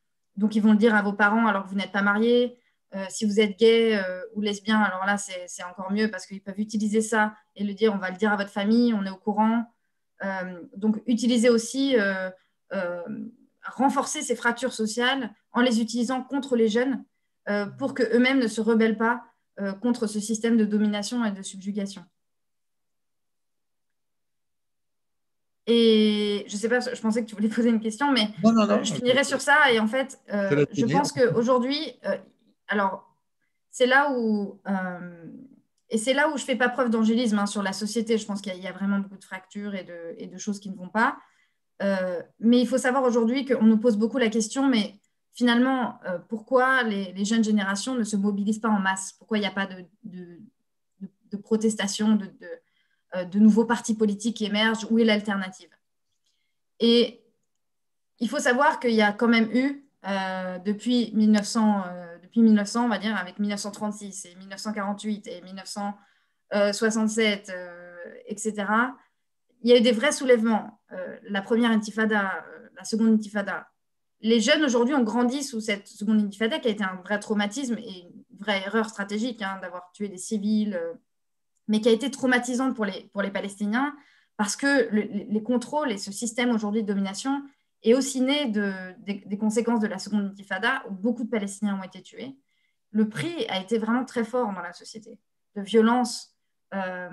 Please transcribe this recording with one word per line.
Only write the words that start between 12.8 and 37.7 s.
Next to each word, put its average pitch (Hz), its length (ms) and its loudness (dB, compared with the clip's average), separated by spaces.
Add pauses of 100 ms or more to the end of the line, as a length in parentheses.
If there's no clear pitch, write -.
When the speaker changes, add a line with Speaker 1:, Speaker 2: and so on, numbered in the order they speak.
Speaker 1:
renforcer 269 580 -2
ces 240 140 -4
fractures 240 380 -2
sociales 240 600 -2 (200)
en 233 80 2
les 247 180 4
utilisant 240 420 -2
contre 262 360 -2
les 226 100 4
jeunes, 240 360 0 (440)
euh, 202 180 -2
pour 131 280 -6
qu'eux-mêmes 247 460 2
ne 233 80 2
se 214 120 -6
rebellent 220 380 2
pas, 233 260 0 (380)
euh, 196 100 -4
contre 240 340 -2
ce 208 140 -4
système 226 380 0
de 214 80 4
domination 208 580 0
et 214 80 -2
de 190 100 -8
subjugation. 196 640 -8 (3750)
Et 214 800 4
je 208 100 -10
sais 208 100 -2
pas, 247 140 2
je 247 180 -6
pensais 220 240 0
que - 60 -12
tu 208 60 -16
voulais 214 120 0
poser 226 220 2
une 226 100 2
question, 226 320 -2
mais, 214 180 2 (140)
Speaker 2:
Non, 220 80 6
non, 220 160 4
non, 202 60 2
Speaker 1:
euh, 220 100 2
je 220 80 -4
Speaker 2:
non, - 60 -4
Speaker 1:
finirai 247 260 2
Speaker 2:
je - 60 -6
Speaker 1:
sur 262 120 -2
ça. 285 300 6
Et 226 80 4
en 220 80 2
fait, 262 320 -4 (140)
euh, 202 160 0
Speaker 2:
je 147 60 2
laisse 143 160 4
Speaker 1:
je - 40 -12
Speaker 2:
finir. - 220 2
Speaker 1:
pense 285 160 2
qu'aujourd'hui, 254 640 2 (260)
euh, 190 120 -2 (500)
alors, 190 480 -4 (540)
c'est - 160 0
là 277 320 4
où, 214 500 -2
euh, 180 580 -6 (640)
et 233 80 0
c'est 220 160 0
là 294 160 2
où 294 80 -4
je 226 60 -6
fais 262 120 -2
pas 247 140 2
preuve 247 200 0
d'angélisme, 226 480 2
hein, 202 80 0
sur 208 160 -4
la 196 120 -2